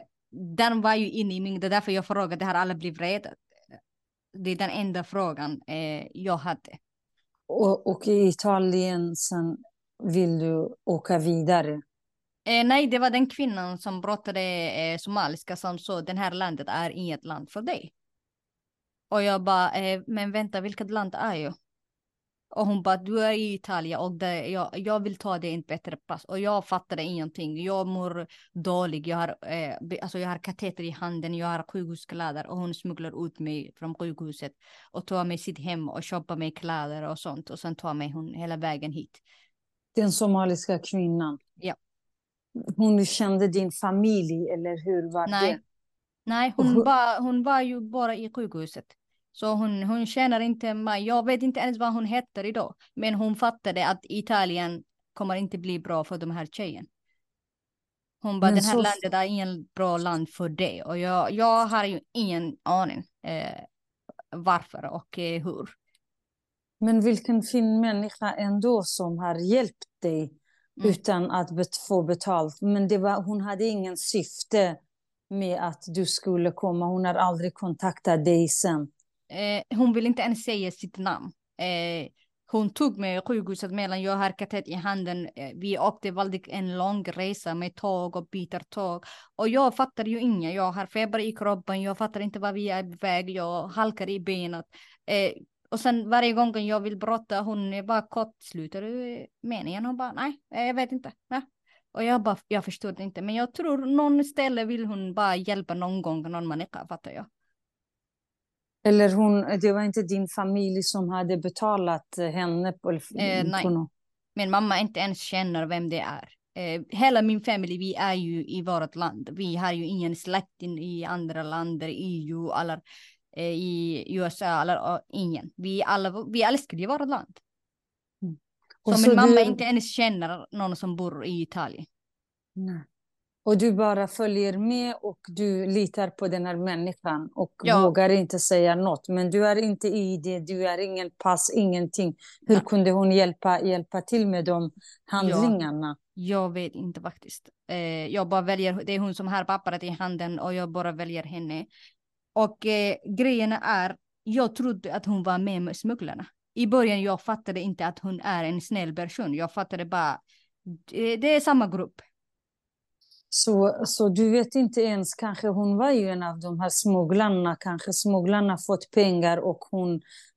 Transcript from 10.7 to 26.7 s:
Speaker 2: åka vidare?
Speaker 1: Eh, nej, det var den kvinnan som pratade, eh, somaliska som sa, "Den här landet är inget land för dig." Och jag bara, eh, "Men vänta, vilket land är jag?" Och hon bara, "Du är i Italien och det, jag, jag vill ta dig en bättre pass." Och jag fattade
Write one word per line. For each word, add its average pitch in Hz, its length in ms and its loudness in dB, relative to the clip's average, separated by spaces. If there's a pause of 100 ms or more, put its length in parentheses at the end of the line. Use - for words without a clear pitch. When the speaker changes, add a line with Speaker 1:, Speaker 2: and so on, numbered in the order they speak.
Speaker 2:
åka 170 340 2
vidare? 165 540 2 (720)
Speaker 1:
Eh, 233 220 4
nej, 277 200 6
det 240 120 2
var 247 120 4
den 254 200 4
kvinnan 190 480 -4
som 185 240 -6
pratade, 202 380 -4 (300)
eh, 165 280 -2
somaliska 180 580 -4
som 180 220 -6
sa, 175 240 -6
"Den 185 160 -6
här 190 120 0
landet 175 400 -4
är 160 200 -2
inget 170 340 -6
land 151 260 -10
för 214 120 -10
dig." - 300 -6 (1160)
Och 208 140 2
jag 196 220 2
bara, 185 280 4
eh, 190 340 -2
"Men 202 260 -4
vänta, 214 280 -4
vilket 202 300 -8
land 202 280 -4
är 214 160 -2
jag?" 156 200 -4 (1000)
Och 214 120 0
hon 202 160 0
bara, 190 140 2
"Du 208 280 -2
är 220 80 4
i 214 220 -2
Italien 170 460 -4
och 180 120 -4
det, 170 360 -4
jag, 180 300 -4
jag 208 240 -2
vill 202 140 -6
ta 190 220 -4
dig 165 160 -6
en 165 80 -6
bättre - 340 -10
pass." - 280 -12
Och 190 140 -8
jag 202 280 0
fattade 180 360 -4